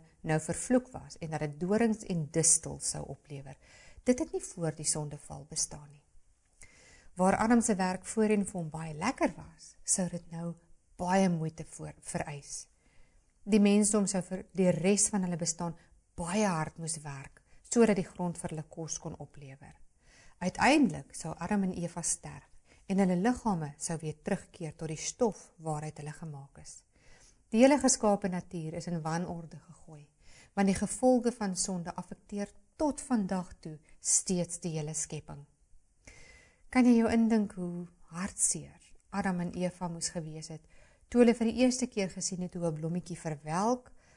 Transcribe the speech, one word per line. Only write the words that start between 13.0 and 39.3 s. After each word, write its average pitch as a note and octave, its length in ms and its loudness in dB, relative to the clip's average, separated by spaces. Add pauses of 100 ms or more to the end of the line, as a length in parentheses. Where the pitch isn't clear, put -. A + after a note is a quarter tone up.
Die G#3 200 4
mensdom G#3 440 4
sou F#3+ 140 -2
vir - 240 -10 (120)
die F#3 180 6
res F#3+ 340 2
van F#3 160 0
hulle F3 140 -4
bestaan E3+ 360 -4 (420)
baie F3+ 280 0
hard D#3+ 320 -2
moes D#3+ 260 -6
werk, C#3 380 -14 (280)
sodat A3 280 6
die F#3 100 -2
grond F3 300 -6
vir - 160 -8
hulle D#3 160 -10
kos D#3+ 320 -10
kon E3 200 -12
oplewer. C#3 540 -18 (640)
Uiteindelik F#3 800 2
sou D#3+ 240 -8
Adam G3 240 2
en F#3 80 -2
Eva E3+ 320 -6
sterf - 520 -8 (300)
en G3 160 4
hulle F3+ 160 4
liggame F#3+ 540 0 (100)
sou E3 160 -4
weer D#3 240 -6
terugkeer F3 560 -6
tot D#3+ 120 -6
die D3+ 80 -6
stof - 500 -2 (140)
waaruit D#3 360 -6
hulle D3+ 160 -10
gemaak C#3+ 460 -14
is. - 180 -20 (720)
Die A3 120 6
hele C4+ 160 8
geskape G#3 520 2
natuur E3+ 480 -8
is E3 80 -10
in E3+ 160 -4
wanorde E3 560 -6
gegooi, D3+ 460 -20 (500)
want G3 160 4
die F#3 60 0
gevolge A#3+ 580 2
van G3 200 -4
sonde F3 400 -4
affekteer - 560 -10 (280)
tot D4+ 240 0
vandag F#3+ 500 -2 (100)
toe D#3 120 -12 (240)
steeds - 640 0
die E3 140 -4
hele D3+ 180 -4
skepping. D3 480 -10 (1300)
Kan B3+ 160 6
jy A#3+ 140 10
jou A3+ 100 4
indink A3 480 4
hoe F3 280 -6 (260)
hartseer E3 680 -4 (320)
Adam F#3 280 -2